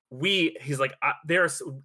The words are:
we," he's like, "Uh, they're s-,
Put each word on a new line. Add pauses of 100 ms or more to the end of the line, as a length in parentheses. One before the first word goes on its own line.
we,"
he's
like,
"Uh, (120)
they're
s-, (240)